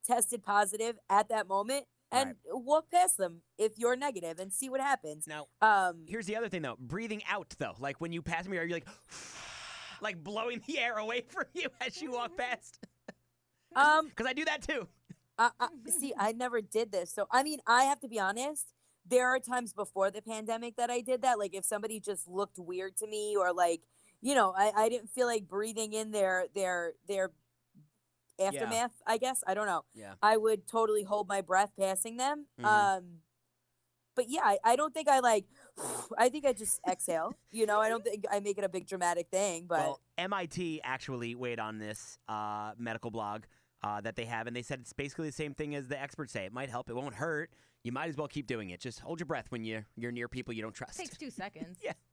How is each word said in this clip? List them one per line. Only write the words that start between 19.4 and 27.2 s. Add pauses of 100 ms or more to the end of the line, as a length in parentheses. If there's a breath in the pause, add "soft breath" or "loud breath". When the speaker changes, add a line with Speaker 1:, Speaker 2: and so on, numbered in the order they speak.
Speaker 1:
before
the
pandemic
that
I
did
that.
Like,
if
somebody
just
looked
weird
to
me
or,
like, (400 soft breath)
you
know,
I,
I
didn't
feel
like
breathing
in
their,
their, (140)
their (1080)